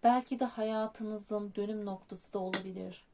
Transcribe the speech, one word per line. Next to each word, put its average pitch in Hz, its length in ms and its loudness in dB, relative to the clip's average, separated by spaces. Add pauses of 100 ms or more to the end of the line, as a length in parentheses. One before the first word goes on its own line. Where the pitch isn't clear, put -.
Belki 247 360 6
de 262 60 2
hayatınızın 214 1080 -2
dönüm 208 300 -2
noktası - 480 -6
da 202 60 2
olabilir. 185 640 -4 (100)